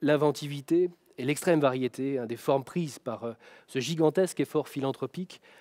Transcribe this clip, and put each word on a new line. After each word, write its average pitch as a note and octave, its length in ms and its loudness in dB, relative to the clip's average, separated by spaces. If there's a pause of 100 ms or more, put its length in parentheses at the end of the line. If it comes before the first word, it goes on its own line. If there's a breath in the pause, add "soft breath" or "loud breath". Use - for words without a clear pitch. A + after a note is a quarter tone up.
l'inventivité D3 880 2 (300)
et B2 60 -4
l'extrême D3+ 340 2
variété, C3 580 0
hein, A#2+ 80 -4
des A#2 120 -6
formes C3+ 260 0
prises D#3+ 340 -6
par, A2 260 -10
euh, A#2 100 -6 (340 loud breath)
ce - 100 -6
gigantesque D#3 640 0
effort D3 280 -2
philanthropique C#3 760 -6 (200 loud breath)